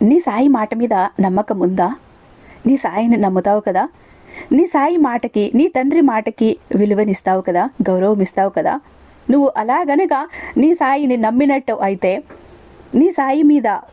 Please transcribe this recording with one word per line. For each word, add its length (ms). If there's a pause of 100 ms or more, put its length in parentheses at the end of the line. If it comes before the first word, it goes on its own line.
నీ 180
సాయి 280
మాట 260
మీద 200
నమ్మకం 680
ఉందా? 360 (720)
నీ 100
సాయిని 400
నమ్ముతావు 420
కదా? 300 (640)
నీ 140
సాయి 320
మాటకి, 580
నీ 120
తండ్రి 340
మాటకి 560 (180)
విలువనిస్తావు 680
కదా, 280 (200)
గౌరవం 320
ఇస్తావు 280
కదా? 300 (520)
నువ్వు 260
అలా 340
గనక 360 (300)
నీ 160
సాయిని 440
నమ్మినట్టు 560
అయితే, 500 (720)
నీ 160
సాయి 320
మీద 340 (160)